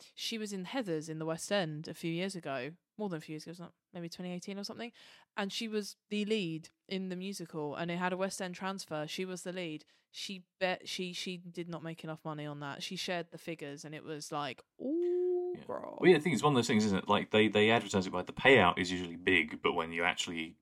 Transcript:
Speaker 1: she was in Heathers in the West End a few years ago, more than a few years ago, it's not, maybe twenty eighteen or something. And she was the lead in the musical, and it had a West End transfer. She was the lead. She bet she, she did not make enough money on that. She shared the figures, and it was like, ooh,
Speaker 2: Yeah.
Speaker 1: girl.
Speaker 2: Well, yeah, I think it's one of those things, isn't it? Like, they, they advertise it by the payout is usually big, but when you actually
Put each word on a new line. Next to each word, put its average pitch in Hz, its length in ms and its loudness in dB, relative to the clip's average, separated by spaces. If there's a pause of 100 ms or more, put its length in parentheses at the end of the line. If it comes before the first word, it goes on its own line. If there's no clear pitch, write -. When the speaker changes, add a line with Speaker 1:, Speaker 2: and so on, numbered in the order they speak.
(140)
Speaker 1:
she - 220 -4
was 208 160 -6
in 185 140 -4
Heathers 165 420 -2
in 156 100 -6
the 160 80 -4
West 160 260 -4
End 160 360 0
a 170 60 -8
few 170 180 -4
years 190 220 -2
ago, 139 360 -6 (280)
more 208 100 -2
than 165 100 -4
a - 20 -8
few 160 140 -12
years 151 100 -10
ago, 165 80 -14
it's 180 80 -14
not, 170 120 -16 (200)
maybe 170 160 -8
twenty 180 240 -8
eighteen 196 260 -8
or 202 60 -8
something. 226 260 -10 (460)
And 196 160 -2
she 233 160 -4
was 214 280 -4 (140)
the 208 140 2
lead 175 440 0 (200)
in 190 200 -2
the 180 80 -4
musical, 175 580 -6
and 170 160 -2
it 170 80 -2
had 180 140 0
a 180 40 -4
West 190 260 -2
End 180 120 -6
transfer. 185 540 -6
She 190 160 -4
was 185 180 -8
the 180 100 -8
lead. 165 320 -6 (260)
She 185 340 -10 (160)
bet 185 280 0
she, 180 240 -4
she 180 260 -6
did 175 300 -8
not 160 140 -8
make 165 220 -8
enough 156 200 -6
money 151 220 -4
on 147 140 -6
that. 139 240 -6
She 190 120 -6
shared 170 360 -2
the 165 60 -14
figures, 156 460 -10
and 151 120 -12
it - 80 -14
was 147 260 -8
like, 147 320 -4 (180)
ooh, 359 760 0
Speaker 2:
Yeah. - 100 -14
Speaker 1:
girl. - 340 -8
Speaker 2:
Well, 170 100 8
yeah, 170 80 10
I - 20 0
think 165 140 0
it's 104 100 0
one 147 80 6
of 131 40 6
those 117 120 4
things, 110 160 6
isn't 95 140 4
it? - 100 -4
Like, 101 240 4
they, 110 160 8
they 107 240 6
advertise 104 340 2
it 85 60 -6
by 90 100 0
the - 100 -8
payout - 460 8
is 87 140 0
usually 87 240 -4
big, 85 440 2
but 78 120 2
when 82 200 0
you 85 120 0
actually 85 580 -2